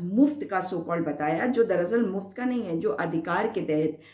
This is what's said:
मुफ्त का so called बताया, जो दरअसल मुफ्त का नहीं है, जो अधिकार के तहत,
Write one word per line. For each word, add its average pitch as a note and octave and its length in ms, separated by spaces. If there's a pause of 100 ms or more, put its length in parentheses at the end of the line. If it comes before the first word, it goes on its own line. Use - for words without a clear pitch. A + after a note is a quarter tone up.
मुफ्त A3+ 440
का F#3+ 160
so F3+ 120
called E3 360
बताया, D3+ 380
जो A#3 180
दरअसल G3 420
मुफ्त F#3+ 300
का B3 80
नहीं B3 180
है, E3+ 160
जो C#3+ 120
अधिकार E3+ 580
के G3+ 120
तहत, D#3 380 (160)